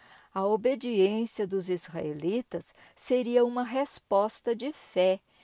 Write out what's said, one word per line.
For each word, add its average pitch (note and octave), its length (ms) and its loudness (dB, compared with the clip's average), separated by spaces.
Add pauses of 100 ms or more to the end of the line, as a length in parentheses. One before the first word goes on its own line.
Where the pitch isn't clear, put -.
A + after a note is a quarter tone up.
(340)
a F#3+ 100 -2
obediência A3 1040 2
dos F#3 240 -2
israelitas E3 1040 -4 (200)
seria A#3+ 520 2
uma A#3+ 160 -2
resposta A#3 920 -2
de C4 200 -6
fé, F#3 460 0 (240)